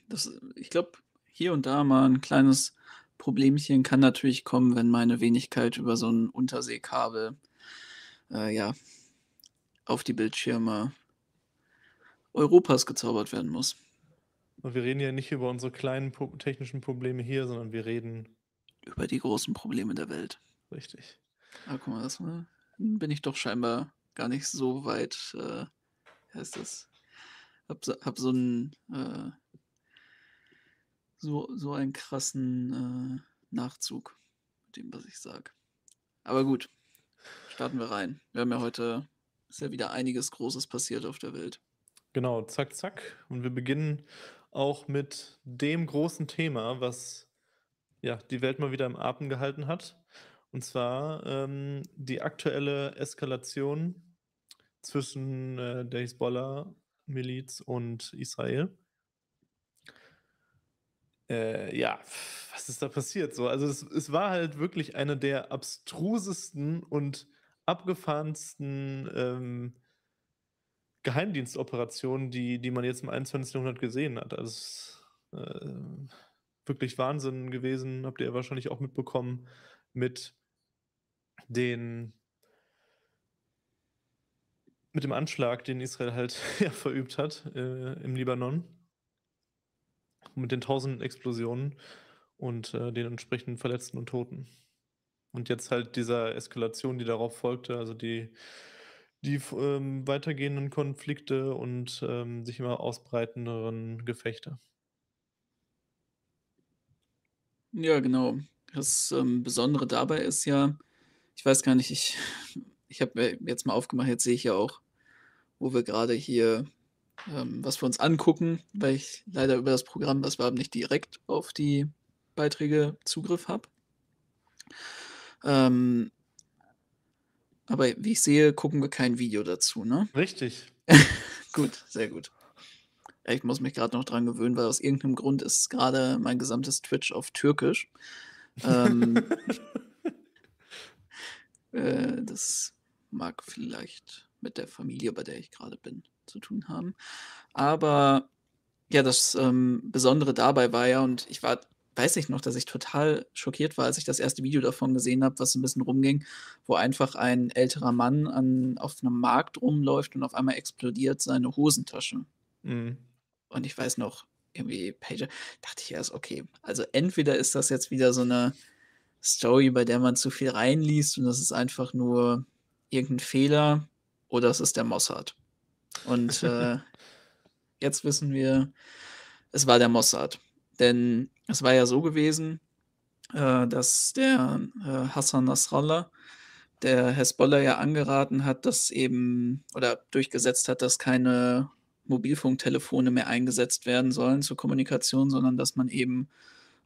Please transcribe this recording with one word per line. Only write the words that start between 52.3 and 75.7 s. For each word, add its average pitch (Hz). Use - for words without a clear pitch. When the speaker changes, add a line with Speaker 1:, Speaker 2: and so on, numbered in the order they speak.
Speaker 2:
Eskalation 139
zwischen, 131
äh, 123
der 120
Hisbollah-Miliz 127
und 120
Israel. 127
Äh, 113
ja, -
was -
ist -
da 139
passiert 147
so? 123
Also 139
es, 143
es 151
war 185
halt 165
wirklich 160
eine 143
der 139
abstrusesten 170
und 147
abgefahrensten, 151
ähm, 123
Geheimdienstoperationen, 131
die, 123
die 127
man 123
jetzt 123
im 131
einundzwanzigsten 131
Jahrhundert 127
gesehen 127
hat. -
Also -
es -
ist, -
äh, -